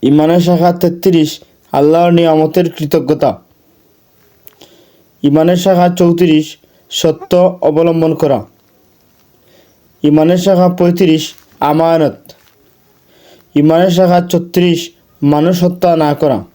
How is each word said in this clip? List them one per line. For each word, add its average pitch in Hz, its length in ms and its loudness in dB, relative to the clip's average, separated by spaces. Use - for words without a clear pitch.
ইমানের 151 440 2
শাখা 175 260 2
তেত্রিশ, 175 580 -2
আল্লাহর 160 400 2
নিয়ামতের 165 580 0
কৃতজ্ঞতা। 147 600 -4
ইমানের 160 420 2
শাখা 180 220 2
চৌত্রিশ, 170 480 2
সত্য - 420 -4
অবলম্বন 160 520 0
করা। 143 240 -2
ইমানের 156 420 2
শাখা 185 240 2
পঁয়ত্রিশ, 175 540 0
আমানত। 156 560 0
ইমানের 165 440 2
শাখা 175 300 2
ছত্রিশ, 175 520 -2
মানুষ 151 400 0
হত্যা 175 340 0
না 156 180 0
করা। 143 240 -2